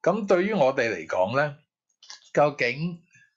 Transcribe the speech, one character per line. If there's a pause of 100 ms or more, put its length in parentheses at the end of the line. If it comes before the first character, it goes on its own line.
噉
對
於
我
哋
嚟
講
呢， (800)
究
竟 (340)